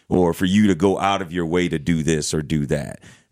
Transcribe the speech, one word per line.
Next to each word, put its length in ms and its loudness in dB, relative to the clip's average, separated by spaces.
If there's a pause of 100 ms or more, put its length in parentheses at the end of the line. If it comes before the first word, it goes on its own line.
or 240 2
for 140 -2
you 220 4
to 60 4
go 240 2
out 220 0
of 120 -10
your 120 -2
way 240 0
to 100 -4
do 240 -2
this 300 -2
or 80 -2
do 260 -2
that. 340 -6 (320)